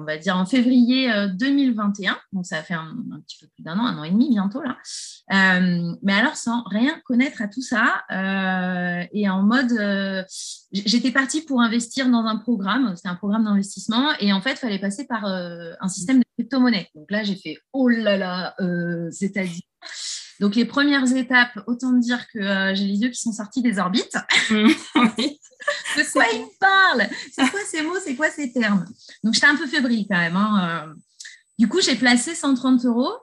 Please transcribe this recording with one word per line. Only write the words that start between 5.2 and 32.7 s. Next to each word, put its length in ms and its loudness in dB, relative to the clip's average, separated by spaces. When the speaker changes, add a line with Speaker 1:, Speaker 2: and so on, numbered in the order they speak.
Speaker 1:
Euh, 720 2
mais 100 2
alors, 220 0
sans 280 -4
rien 420 -2
connaître 360 0
à 60 -4
tout 140 -10
ça, 500 0
euh, 1000 -2
et 160 0
en 140 2
mode, 280 4
euh, 520 -2
j-, 120 -4
j'étais 260 2
partie 300 0
pour 200 0
investir 480 0
dans 160 2
un 120 -2
programme, 600 0
c'était 100 -10
un 80 -4
programme 300 0
d'investissement, 760 0
et 140 2
en 80 0
fait, 180 -4
fallait 200 -2
passer 260 -4
par, 200 -6
euh, 540 -6
un 80 -4
système 320 2
de 60 6
crypto-monnaie. 580 2
Donc 160 -20
là, 120 -2
j'ai 120 -2
fait, « 220 -12
Oh 160 2
là 300 2
là, 420 -6
euh, 520 -4
c'est-à-dire ?» 500 -4
Donc, 140 2
les 100 4
premières 500 2
étapes, 500 2
autant 280 0
dire 340 2
que, 120 -10
euh, 360 0
j'ai 120 0
les 100 0
yeux 120 0
qui 120 -10
sont 100 -2
sortis 300 -6
des 180 0
orbites. 380 -2
Speaker 2:
Mm, 180 4
<laughs> 120 -4
oui. 220 -4
Speaker 1:
De 140 0
quoi 220 4
il 80 -4
me 180 -14
parle ? 480 4
C'est 180 2
quoi 160 -4
ces 160 -4
mots ? 220 -2
C'est 120 -6
quoi 140 0
ces 220 -6
termes ? 340 2
Donc, 100 2
j'étais 140 6
un 80 6
peu 100 -2
fébrile 440 0
quand 80 0
même, 180 0
hein, 540 0
euh. 40 -20
Du 120 4
coup, 100 0
j'ai 160 2
placé 400 2
cent 180 0
trente 300 2